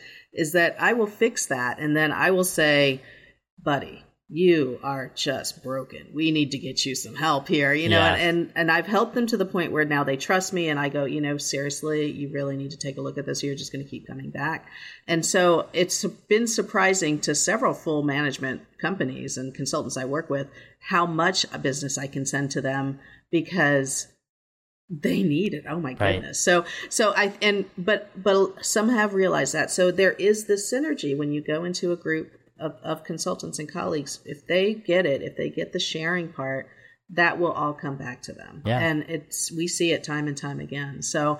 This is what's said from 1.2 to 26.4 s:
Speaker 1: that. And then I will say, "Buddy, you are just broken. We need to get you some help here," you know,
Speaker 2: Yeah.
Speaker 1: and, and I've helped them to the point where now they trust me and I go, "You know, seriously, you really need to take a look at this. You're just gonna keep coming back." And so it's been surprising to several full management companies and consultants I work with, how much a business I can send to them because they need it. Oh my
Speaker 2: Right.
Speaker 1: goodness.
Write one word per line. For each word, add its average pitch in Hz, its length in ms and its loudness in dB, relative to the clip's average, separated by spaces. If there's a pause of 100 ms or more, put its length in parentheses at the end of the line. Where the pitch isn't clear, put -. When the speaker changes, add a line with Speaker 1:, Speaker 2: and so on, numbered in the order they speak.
Speaker 1:
that. 123 340 -2
And 151 160 2
then 151 160 4
I 160 200 2
will 180 120 4
say, 143 580 4 (640)
"Buddy, - 400 -2 (240)
you 151 540 4
are 135 340 -6
just - 480 -4
broken. 127 480 -8
We 160 200 2
need 151 200 2
to 139 60 -4
get - 260 -4
you 131 120 -2
some 110 200 -8
help 143 320 0
here," 143 260 4
you 156 160 2
know, 170 100 6
Speaker 2:
Yeah. - 160 4
Speaker 1:
and, 170 400 2
and 165 160 0
I've 170 160 2
helped 226 260 2
them 240 140 2
to 220 100 0
the 185 80 2
point 180 260 -2
where 151 140 2
now 147 180 2
they 139 140 0
trust 185 340 0
me 175 160 0
and 147 120 0
I 143 100 0
go, 143 160 -2
"You 147 160 -2
know, 147 160 0
seriously, 143 760 -2
you 143 220 -6
really 139 240 -2
need 139 140 -6
to 156 60 -16
take 139 200 -8
a 135 40 -8
look 135 160 -6
at 143 80 -6
this. 143 180 -6
You're 143 120 -2
just 135 160 -12
gonna 135 140 -8
keep - 220 -14
coming 135 240 -12
back." 147 360 -6 (400)
And 165 180 0
so 175 460 4
it's 175 320 0 (240)
been 226 200 4
surprising 185 720 2
to 151 140 0
several 196 380 2
full 151 300 -2
management 139 600 -2 (180)
companies 135 560 -4
and 131 160 -8
consultants 139 420 -4
I 131 80 -4
work 143 260 -4
with, 139 180 -2 (420)
how 175 160 2
much 170 480 2
a 131 60 -8
business 147 380 -2
I 143 100 -6
can 135 180 -4
send 139 260 -2
to 143 100 -2
them 135 380 -2 (320)
because 143 760 2 (800)
they 190 360 0
need 170 320 2
it. 147 120 -10
Oh 156 120 -6
my 131 200 -6
Speaker 2:
Right. 95 180 4
Speaker 1:
goodness. - 260 -8